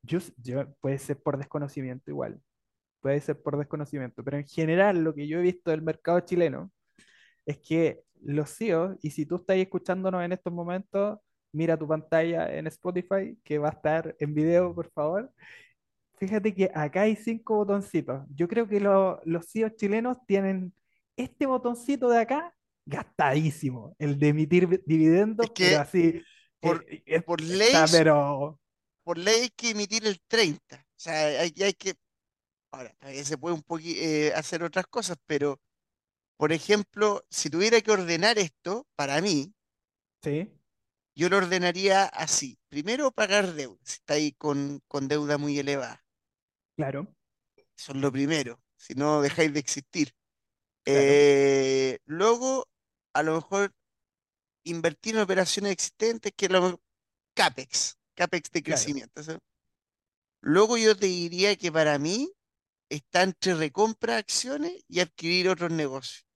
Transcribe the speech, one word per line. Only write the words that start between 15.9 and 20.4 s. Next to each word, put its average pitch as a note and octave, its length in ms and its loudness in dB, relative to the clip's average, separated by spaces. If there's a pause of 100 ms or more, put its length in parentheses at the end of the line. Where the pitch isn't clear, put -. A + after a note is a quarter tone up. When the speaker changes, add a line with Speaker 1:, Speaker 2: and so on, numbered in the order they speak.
Speaker 1:
Fíjate G3+ 360 -2
que F#3 200 2
acá D3+ 280 -2
hay G#3+ 140 2
cinco A3+ 400 -4
botoncitos. G3 680 -2 (100)
Yo E3+ 140 -2
creo A3+ 200 0
que G3+ 120 0
lo-, G3 440 2
los E3 220 -4
cios A3 300 -4
chilenos A3+ 500 -2
tienen F#3+ 480 -2 (420)